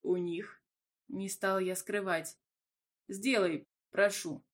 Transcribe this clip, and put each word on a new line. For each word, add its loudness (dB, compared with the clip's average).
«У 2
них?» -4
Не -6
стал 0
я 0
скрывать. -2
«Сделай, 2
прошу». 2